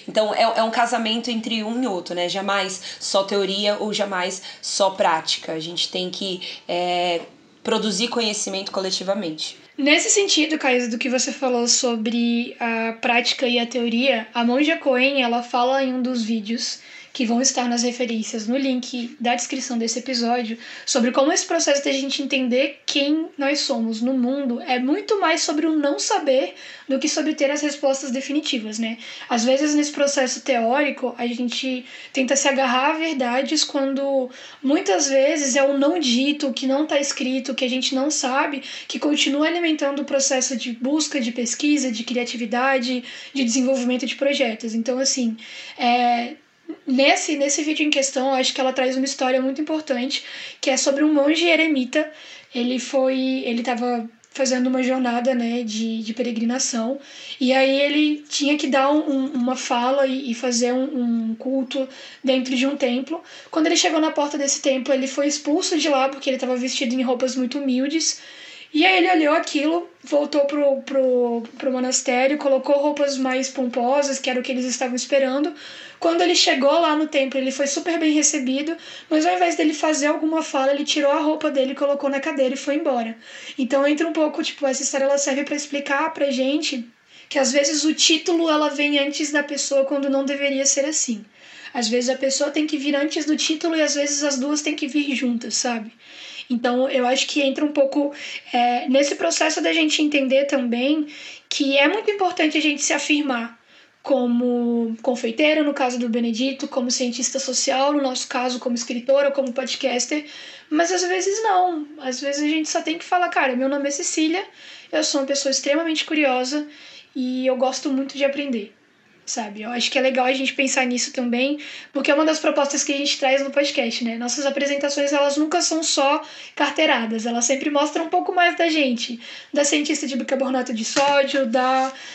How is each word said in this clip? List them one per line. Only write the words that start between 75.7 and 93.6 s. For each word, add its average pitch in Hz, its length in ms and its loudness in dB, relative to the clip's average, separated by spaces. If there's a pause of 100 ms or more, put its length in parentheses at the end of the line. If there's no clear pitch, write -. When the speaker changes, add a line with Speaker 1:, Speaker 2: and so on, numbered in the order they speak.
Speaker 2:
Quando 339 220 2
ele 349 120 4
chegou 277 460 4
lá 311 160 4
no 311 100 0
templo, 269 320 0
ele 262 140 0
foi 277 140 -2
super 330 320 -2
bem 311 140 4
recebido, 294 640 0 (360)
mas 311 160 2
ao 359 80 2
invés 349 200 2
dele 311 200 2
fazer 294 320 0
alguma 311 360 0
fala, 277 300 0
ele 285 100 -2
tirou 285 300 2
a 320 80 2
roupa 311 300 0
dele, 269 240 0
colocou 285 340 0
na 277 100 -2
cadeira 269 360 0
e - 20 -6
foi 285 200 -2
embora. 240 380 -2 (440)
Então 269 280 2
entra 302 220 2
um 320 40 -2
pouco, 311 300 0
tipo, - 240 -4
essa 269 160 0
história 269 220 0
ela 277 140 4
serve 277 260 0
pra 294 100 -4
explicar 285 600 -2
pra 285 160 0
gente 262 580 -2 (400)
que - 100 -2
às 254 140 4
vezes 294 320 2
o 311 100 2
título, 330 560 2
ela 302 200 4
vem 294 280 2
antes 285 320 -2
da 294 120 0
pessoa 277 420 0
quando 277 240 -2
não 269 160 2
deveria 277 400 0
ser 277 220 2
assim. 247 360 -4 (500)
Às 240 140 -2
vezes 240 220 0
a 262 80 0
pessoa 277 340 0
tem 302 160 0
que 302 120 -2
vir 285 180 0
antes 302 300 -2
do 302 100 2
título 320 400 -2